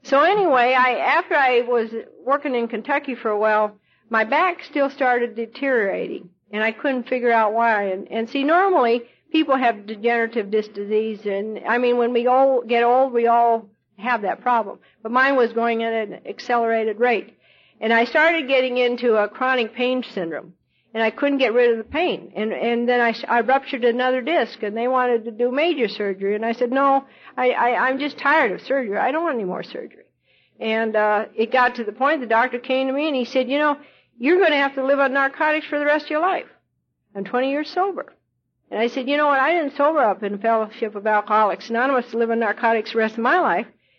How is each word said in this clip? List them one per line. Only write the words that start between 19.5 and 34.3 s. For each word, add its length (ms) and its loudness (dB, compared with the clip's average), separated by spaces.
pain 300 -2
syndrome, 480 -8
and 80 -2
I 80 2
couldn't 280 -2
get 160 2
rid 180 4
of 60 0
the 120 -10
pain. 460 -2
And, 160 -4
and 360 -2
then 120 2
I, 140 2
I 140 2
ruptured 440 0
another 360 0
disc, 420 -2
and 140 -6
they 100 -2
wanted 380 0
to 60 -8
do 200 0
major 380 0
surgery. 480 -4
And 80 -4
I 80 -2
said, 180 -2
"No, 360 2
I, 140 2
I, 380 0
I'm 100 -2
just 200 -6
tired 340 2
of 80 -8
surgery. 380 -2
I 120 0
don't 140 -2
want 100 -2
any 100 -4
more 200 -6
surgery." 400 -16
And, 340 -2
uh, 300 2
it 160 -2
got 260 2
to 80 -8
the 80 -6
point 280 0
the 60 -8
doctor 320 0
came 280 -2
to 60 -2
me, 160 -2
and 80 -2
he 80 -2
said, 260 -2
"You 80 0
know, 200 0
you're 220 2